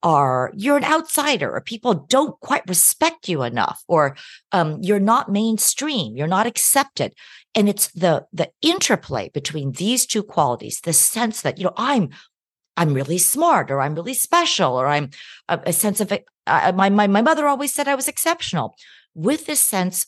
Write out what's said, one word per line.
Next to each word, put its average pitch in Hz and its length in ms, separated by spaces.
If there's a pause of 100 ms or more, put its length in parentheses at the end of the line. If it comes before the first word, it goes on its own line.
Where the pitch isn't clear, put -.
are, 135 520
you're 262 220
an 285 80
outsider, 294 640
or - 100
people 226 340
don't 262 460
quite - 280
respect 320 600
you 156 140
enough, 117 460
or, 147 280 (360)
um, 156 300
you're 196 180
not 220 320
mainstream, 214 840
you're 147 120
not 190 180
accepted. - 640 (420)
And 208 160
it's 202 220
the, 170 420
the 170 160 (100)
interplay 185 720
between 143 420
these 226 320
two 214 180
qualities, - 600
the 170 100
sense - 480
that, 139 160
you 185 80
know, 180 140
I'm, 233 320 (640)
I'm 160 160
really 135 240
smart, 247 540
or 139 100
I'm 147 140
really 175 180
special, 233 640
or 127 120
I'm 147 220 (400)
a, 170 180
a 180 60
sense 208 280
of, 202 120
uh, - 640
my, 196 160
my, 208 160
my 196 160
mother 302 260
always 277 240
said 285 160
I 285 60
was 269 140
exceptional, 285 680 (380)
with 240 320
this 302 140
sense 185 480